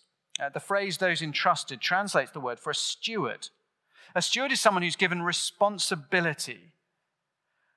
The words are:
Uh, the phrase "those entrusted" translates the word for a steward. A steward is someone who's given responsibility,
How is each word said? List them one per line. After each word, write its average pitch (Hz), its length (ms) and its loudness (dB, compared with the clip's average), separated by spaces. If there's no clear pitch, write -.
Uh, 143 100 -4
the 147 100 -8
phrase 196 400 -2
"those 170 220 2
entrusted" 156 600 0
translates 180 500 2
the - 80 -10
word 123 200 -4
for - 100 -8
a - 60 -2
steward. - 720 -4
A 180 80 2
steward 254 300 0
is 247 100 2
someone 190 220 6
who's 170 120 0
given 175 280 2
responsibility, 170 1500 0